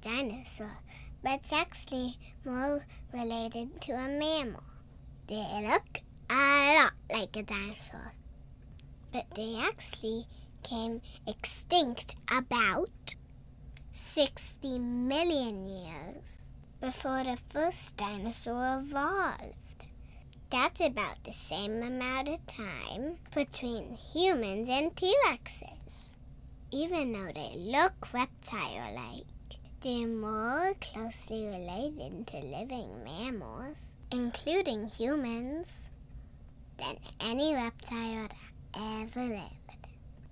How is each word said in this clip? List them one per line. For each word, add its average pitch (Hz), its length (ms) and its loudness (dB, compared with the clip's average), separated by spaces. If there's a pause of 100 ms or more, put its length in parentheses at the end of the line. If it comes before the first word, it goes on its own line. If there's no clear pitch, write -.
dinosaur, 226 760 -4 (440)
but 269 180 2
it's - 120 -4
actually 269 680 0 (280)
more 277 400 2 (260)
related 233 720 -2
to 285 120 -4
a 254 140 0
mammal. 294 560 2 (640)
They 208 160 -2 (240)
look - 320 4 (300)
a 277 460 10
lot 294 180 10 (180)
like 214 240 0
a 214 80 -2
dinosaur, 202 680 -4 (1000)
but - 140 -2 (100)
they 220 240 -2
actually 233 680 0 (360)
came 233 380 -2 (260)
extinct - 880 4 (160)
about 240 840 4 (760)
sixty - 880 0
million 247 880 4
years 170 840 -10 (280)
before 262 460 0
the 247 120 0 (120)
first - 480 2
dinosaur 233 840 0
evolved. 294 760 2 (920)
That's 269 300 4
about 247 460 2
the 220 80 -8
same 208 480 0
amount 254 480 0
of 320 180 -2
time 214 680 -4 (160)
between 240 640 -2 (180)
humans 247 560 4
and 285 260 4
T-Rexes. - 1160 4 (600)
Even 294 420 2
though 190 200 -4
they 151 220 -6
look 277 560 4
reptile-like, 120 1500 -4 (220)
they're 240 260 0
more 226 760 2
closely 220 640 -4
related 180 840 -4
to - 100 -6
living 147 520 -6 (160)
mammals, 202 880 -8 (180)
including 247 760 2
humans, 254 1040 -2 (880)
than 135 200 -4 (240)
any 269 320 4
reptile 226 720 -2
that - 80 -10 (400)
ever 220 480 -4
lived. - 640 -6 (440)